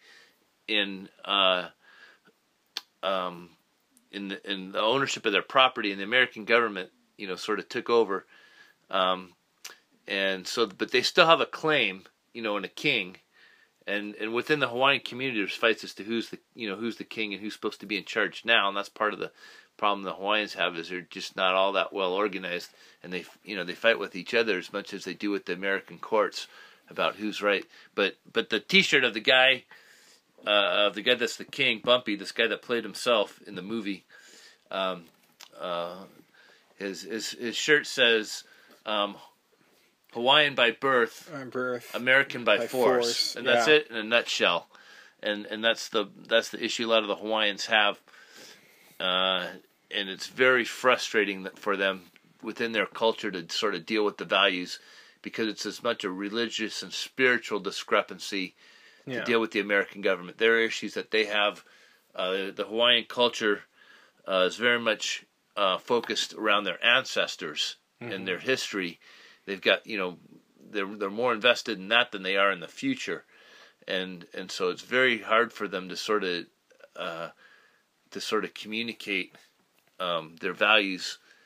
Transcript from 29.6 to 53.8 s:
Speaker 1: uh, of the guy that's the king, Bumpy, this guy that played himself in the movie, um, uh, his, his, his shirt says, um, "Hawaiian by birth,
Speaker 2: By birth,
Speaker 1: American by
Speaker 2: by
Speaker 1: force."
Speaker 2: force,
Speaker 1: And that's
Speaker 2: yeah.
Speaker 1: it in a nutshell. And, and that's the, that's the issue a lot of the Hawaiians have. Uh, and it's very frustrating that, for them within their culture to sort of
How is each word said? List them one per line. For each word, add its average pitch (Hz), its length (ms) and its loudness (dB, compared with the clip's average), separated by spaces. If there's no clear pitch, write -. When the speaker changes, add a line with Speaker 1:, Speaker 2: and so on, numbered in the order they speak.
Speaker 1:
uh, 101 420 4
of 95 80 0
the 107 60 -4
guy 123 140 4
that's 113 220 -2
the 101 80 -12
king, 120 380 -2
Bumpy, 123 320 2
this 95 160 -10
guy 117 160 0
that 107 140 -2
played 117 220 -2
himself 104 640 0
in 101 80 -12
the 92 60 -8
movie, 101 440 -8
um, 92 340 -4
uh, 90 440 -6
his, 95 260 -8
his, 104 280 -8
his 113 240 -6
shirt 151 320 4
says, 113 560 2
um, 101 300 0
"Hawaiian 139 420 4
by 117 160 6
birth, 123 600 0
Speaker 2:
By 139 120 -10
birth, 127 500 -6
Speaker 1:
American 127 520 2
by 104 140 6
Speaker 2:
by 117 80 -2
Speaker 1:
force." 127 380 4
Speaker 2:
force, - 300 0
Speaker 1:
And 120 120 -8
that's 120 200 6
Speaker 2:
yeah. 156 80 10
Speaker 1:
it 151 160 4
in 117 60 -6
a 107 60 -4
nutshell. 107 640 2
And, 104 240 -4
and 107 180 -6
that's 113 260 0
the, 104 160 0
that's 113 220 2
the - 140 -8
issue 117 220 -2
a 113 40 -2
lot 110 140 4
of 104 60 -6
the 98 80 0
Hawaiians 104 480 -2
have. 104 340 4
Uh, 92 480 2
and 98 160 -4
it's 95 200 -10
very 127 360 4
frustrating 101 800 2
that, - 160 -10
for 101 160 -2
them 95 280 0
within 117 300 -6
their 104 140 0
culture 113 440 -2
to 87 200 -8
sort 101 260 -2
of 85 100 -8